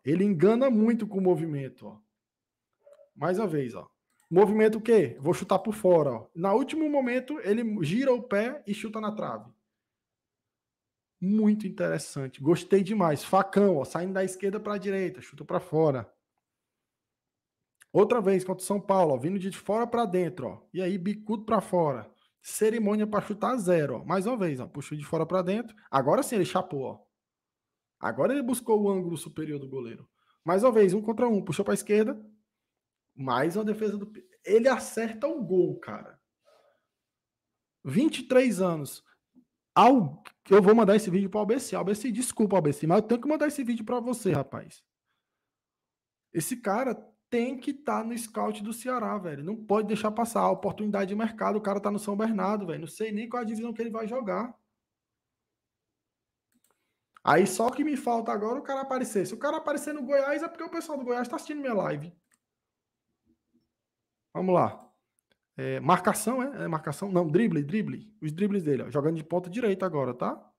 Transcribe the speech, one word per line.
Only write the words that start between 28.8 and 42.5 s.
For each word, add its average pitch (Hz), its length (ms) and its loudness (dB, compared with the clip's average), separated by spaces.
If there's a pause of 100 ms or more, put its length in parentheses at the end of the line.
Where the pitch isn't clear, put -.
o 202 80 2
ângulo 180 260 -2
superior 151 440 -8
do 135 100 -12
goleiro. 120 400 -12 (340)
Mais 185 200 4
uma 254 80 6
vez, 214 200 6
um 208 120 0
contra 214 240 0
um, 208 160 2
puxou 165 200 -4
pra 202 120 0
esquerda. 214 440 0 (960)
Mais 135 420 0
uma 214 100 -2
defesa 214 300 -2
do 202 120 -10
P-, - 180 -20 (180)
ele 226 240 4
acerta 226 600 -2
o 320 160 -6
gol, 170 360 2
cara. - 400 -14 (1600)
Vinte 226 360 0
e 254 40 -12
três 254 360 2
anos. 165 440 -2 (720)
Al-, 208 480 6 (260)
eu 196 120 10
vou 196 120 8
mandar 214 220 8
esse 202 140 2
vídeo 190 200 0
pro 208 120 -2
A 208 40 -2
B 226 140 0
C. - 160 -6
A 175 80 -2
B 190 100 0
C, 226 180 -4
desculpa, 208 460 0